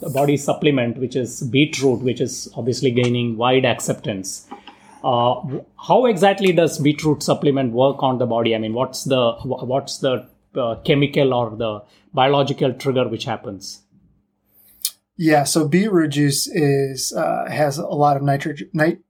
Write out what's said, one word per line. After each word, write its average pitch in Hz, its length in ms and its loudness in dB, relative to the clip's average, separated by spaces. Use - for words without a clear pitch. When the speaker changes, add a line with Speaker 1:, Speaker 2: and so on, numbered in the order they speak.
Speaker 1:
a 170 80 -6
body 143 260 2
supplement, 135 600 0
which 127 180 -6
is 123 280 -4
beetroot, 131 580 2
which 123 180 -2
is - 380 -6
obviously 123 340 -2
gaining 120 460 0
wide 127 260 2
acceptance. 117 800 -4
Uh, 123 340 2
w-, 131 300 -8
how 220 200 4
exactly 196 440 2
does 160 280 2
beetroot 147 440 0
supplement 135 480 0
work 131 320 2
on 131 140 0
the 123 80 0
body? 113 280 0
I 110 40 0
mean, 110 160 -4
what's - 320 -4
the, 123 300 2
wh-, 127 300 -8
what's 127 340 -4
the, 131 280 -2
uh, 117 280 -2
chemical 143 500 2
or 120 220 -2
the 107 280 -6
biological 139 600 2
trigger 127 340 -2
which 110 160 -6
happens? 104 600 -12
Speaker 2:
Yeah, 156 280 4
so 151 240 0
beetroot 175 440 2
juice 143 360 0
is, 139 680 0
uh, - 360 -2
has 139 280 -2
a 175 80 -6
lot 147 320 4
of 139 60 -2
nitri-, 143 500 -2
nit-, 165 360 2